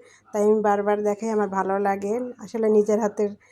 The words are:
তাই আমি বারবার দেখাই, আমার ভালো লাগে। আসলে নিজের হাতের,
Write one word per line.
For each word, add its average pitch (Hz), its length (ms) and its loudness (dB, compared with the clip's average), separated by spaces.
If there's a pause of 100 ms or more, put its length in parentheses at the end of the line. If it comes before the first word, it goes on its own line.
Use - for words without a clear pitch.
(320)
তাই 208 100 0
আমি 214 180 4
বারবার 208 420 2
দেখাই, 208 280 -2
আমার 214 180 0
ভালো 190 300 -2
লাগে। 202 360 -2 (240)
আসলে 220 300 -4
নিজের 214 320 4
হাতের, 208 300 -2 (220)